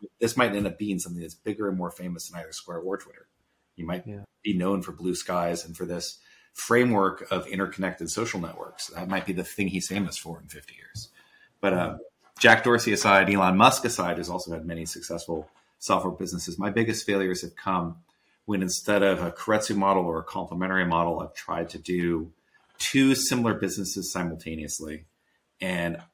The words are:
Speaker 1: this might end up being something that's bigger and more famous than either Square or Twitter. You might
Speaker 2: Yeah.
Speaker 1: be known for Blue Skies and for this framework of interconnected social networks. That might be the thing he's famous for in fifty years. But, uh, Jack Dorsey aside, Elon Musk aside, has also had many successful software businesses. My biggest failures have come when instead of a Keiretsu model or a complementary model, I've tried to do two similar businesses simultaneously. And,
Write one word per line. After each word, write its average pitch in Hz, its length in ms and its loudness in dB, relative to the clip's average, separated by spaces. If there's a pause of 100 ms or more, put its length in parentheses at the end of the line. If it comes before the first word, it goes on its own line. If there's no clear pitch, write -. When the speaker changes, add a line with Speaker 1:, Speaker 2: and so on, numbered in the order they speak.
(200)
Speaker 1:
this 113 160 0
might 120 180 6
end 104 140 0
up 87 100 -12
being 101 220 -2
something 87 200 -8
that's 82 140 -12
bigger 104 340 -4
and 95 80 -2
more 90 140 -4
famous 90 380 -10
than 87 120 -14
either 80 120 -14
Square 87 260 -10
or 92 180 -6
Twitter. - 300 -14 (480)
You 85 120 -10
might 90 200 -6
Speaker 2:
Yeah. 101 160 -12 (220)
Speaker 1:
be 107 80 0
known 92 300 0
for 87 100 -10
Blue 85 240 -4
Skies 85 480 -2
and 82 120 -16
for 90 80 -8
this 87 340 -8 (340)
framework 117 800 2
of 90 160 -4
interconnected 92 640 -4
social 110 300 -4
networks. - 480 -10
That 90 200 -10
might 95 180 -2
be 98 60 -2
the 92 120 -4
thing 98 240 -2
he's 90 180 -4
famous 95 320 -4
for 85 220 -12
in - 80 -20
fifty - 260 -18
years. - 340 -16 (520)
But, 98 120 2
uh, 85 240 0 (440)
Jack 113 240 8
Dorsey 117 280 4
aside, 98 380 6
Elon 95 260 4
Musk 123 280 6
aside, 87 340 0
has 87 100 -6
also 87 240 -8
had 80 140 -8
many 82 200 -6
successful 82 640 -8 (300)
software 92 340 0
businesses. 87 460 -8
My 98 120 -2
biggest 110 360 0
failures 95 360 0
have 82 120 -12
come 87 440 -2 (480)
when 101 160 0
instead 98 420 2
of 92 180 4
a 85 80 -2
Keiretsu 107 460 0
model 98 280 4
or 82 140 -2
a 80 60 -8
complementary 92 640 -2
model, 85 340 2
I've 80 140 -10
tried 85 360 -6
to 82 80 -12
do 85 540 0 (460)
two 135 360 6
similar 123 400 2
businesses 92 560 -4
simultaneously. 80 960 -6 (560)
And, 85 380 -2 (160)